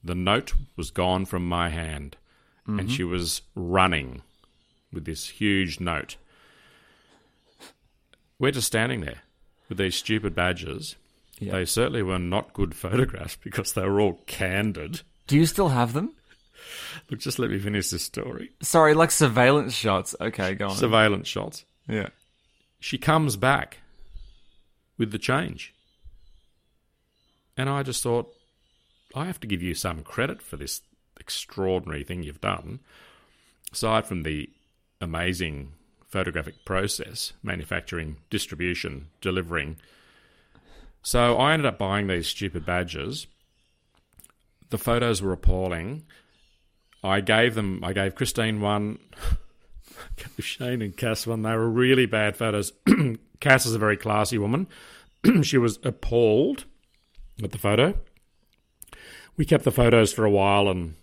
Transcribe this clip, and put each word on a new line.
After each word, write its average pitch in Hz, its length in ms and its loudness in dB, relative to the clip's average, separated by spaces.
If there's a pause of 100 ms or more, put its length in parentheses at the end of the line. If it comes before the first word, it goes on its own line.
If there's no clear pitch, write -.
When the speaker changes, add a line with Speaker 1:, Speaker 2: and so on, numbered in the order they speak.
Speaker 1:
The 87 140 -6
note 95 380 0 (200)
was 80 160 -8
gone 92 340 0
from 90 240 -4
my 85 200 0
hand, 80 480 -8 (500)
and 104 140 -4
Speaker 2:
Mm-hmm. 95 80 -4
Speaker 1:
she 117 160 -2
was 87 380 -4 (120)
running 87 680 0 (680)
with 82 120 -10
this 80 240 -8
huge 98 500 -2
note. 82 380 -6 (2250)
We're 127 100 2
just 127 160 -2
standing 117 340 0
there 65 220 -10 (460)
with 92 100 -8
these 95 160 2
stupid 107 400 -2
badges. 87 640 -2 (420)
Speaker 2:
Yeah. 98 140 -6
Speaker 1:
They 95 120 0
certainly 117 380 0
were 92 160 -2
not 90 340 -4
good 90 220 -2
<laughs> - 100 -14
photographs 107 520 -2
because - 360 -6
they 98 140 -2
were 101 140 4
all 98 260 2
candid. 92 760 -4 (260)
Speaker 2:
Do 139 80 4
you 160 100 8
still 185 220 2
have 120 240 2
them? 190 200 -2 (1000)
Speaker 1:
Look, 117 100 -8
just - 180 -6
let 117 120 0
me 98 80 -2
finish 101 320 -2
this 87 120 -4
story. - 480 -8 (100)
Speaker 2:
Sorry, 156 340 6
like, 160 180 6
surveillance 127 640 6
shots. 98 460 0
Okay, 95 340 -2
go 98 140 -4
on. 98 80 -4
Speaker 1:
Surveillance 107 520 4
shots. - 360 -8 (240)
Speaker 2:
Yeah. 107 200 -4 (720)
Speaker 1:
She - 180 -6
comes 151 380 2
back - 420 0 (1200)
with 110 140 -2
the 107 60 -6
change. 131 540 -4 (1800)
And 135 140 -2
I 139 120 -2
just 131 200 -4
thought, 117 320 -2 (800)
"I 147 120 -6
have 185 140 -10
to - 60 -12
give 95 160 -2
you 87 120 -4
some 80 280 -6
credit - 400 -4
for - 140 -16
this - 260 -10 (360)
extraordinary 90 840 -4
thing 90 180 -8
you've 73 180 -12
done." 98 400 -4 (920)
Aside 110 340 0
from 90 160 -6
the 76 280 -6 (500)
amazing 82 720 -4 (360)
photographic 82 560 -6
process, - 680 -4 (100)
manufacturing, 85 760 -6 (140)
distribution, 78 800 -6 (120)
delivering. 85 560 -4 (1300)
So 120 340 2
I 143 160 4
ended 156 140 2
up 117 120 -2
buying 101 280 0
these 87 200 -2
stupid 85 400 -6
badges. 90 600 -4 (1400)
The 110 80 -4
photos 117 440 0
were 95 100 0
appalling. 92 720 0 (1000)
I 98 160 2
gave 110 340 4
them, 95 300 -4
I 92 80 -4
gave 95 220 -2
Christine 110 460 -2
one, 104 380 -2 (100)
<laughs> - 80 -20 (760)
I - 140 -20 (100)
gave - 280 -12
Shane 123 380 -4
and 101 140 -6
Cass 113 300 -2
one. 113 160 -2
They 113 120 0
were 113 160 2
really 127 360 6
bad 104 300 0
photos. 104 360 -2 (140)
<clears throat> - 540 2
Cass 131 260 6
is 113 80 0
a 113 40 0
very 104 180 4
classy 107 420 0
woman. 120 280 0 (580)
<clears throat> 202 180 8
She 135 160 4
was 117 240 2
appalled 120 840 2 (800)
at 101 100 -4
the 110 60 -10
photo. 113 360 4 (1400)
We 151 80 2
kept - 200 4
the 131 80 4
photos 117 400 6
for 110 120 0
a 107 60 6
while 101 380 4
and 87 340 -4